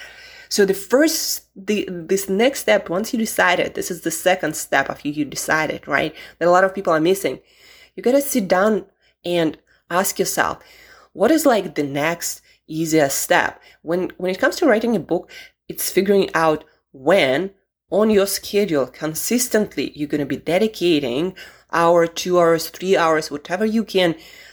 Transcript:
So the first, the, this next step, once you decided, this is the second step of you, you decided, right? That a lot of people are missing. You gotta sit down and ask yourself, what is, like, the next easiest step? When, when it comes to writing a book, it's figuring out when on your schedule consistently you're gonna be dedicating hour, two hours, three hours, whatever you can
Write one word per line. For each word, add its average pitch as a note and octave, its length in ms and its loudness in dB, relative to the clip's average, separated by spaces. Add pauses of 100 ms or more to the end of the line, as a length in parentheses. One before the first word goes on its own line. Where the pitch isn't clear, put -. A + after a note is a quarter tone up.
(500)
So G#3 160 4
the F#3+ 80 0
first, - 680 0 (120)
the, G3 320 -4
this F3+ 400 -4
next G#3+ 340 0
step, G#3 280 0
once F#3+ 240 -4
you A#3 60 -2
decided, F#3 560 0
this - 160 -8
is E3+ 100 -8
the E3+ 80 -4
second E3 460 -2
step C#3 340 -2
of - 160 -12
you, D3 60 -4
you D3 140 -4
decided, D#3 600 -2
right? D3 280 0 (240)
That E3 80 2
a F3 40 6
lot F3+ 120 6
of F#3+ 100 0
people F#3+ 180 -2
are D#3 80 2
missing. D#3+ 400 0 (560)
You F#3 60 -12
gotta B3+ 180 2
sit B3+ 280 -2
down F#3+ 400 2 (360)
and E3+ 360 -2 (320)
ask F#3 260 -2
yourself, - 400 -2 (560)
what G3 160 2
is, D#4 160 2
like, G3 300 2
the D3+ 80 -2
next D3 580 -4 (260)
easiest D#3 520 0
step? - 420 0 (220)
When, F3 340 -4
when F3+ 140 -4
it F#3 80 -6
comes C#4 160 0
to F#4+ 100 0
writing A#3 300 2
a F#3 40 0
book, - 300 -4 (380)
it's - 240 -8
figuring G3 420 2
out D#3+ 300 2 (280)
when D3+ 600 2 (400)
on G#3 180 2
your G3+ 160 4
schedule F3 600 -2
consistently F#3+ 1080 -2
you're D3 120 -6
gonna D3 180 -2
be C3+ 100 -4
dedicating F3 1000 0 (360)
hour, E3+ 360 4
two F3+ 320 -2
hours, E3 300 2
three F#3 280 0
hours, D#3 320 0
whatever F3+ 360 -6
you A3 180 0
can F3+ 320 0 (380)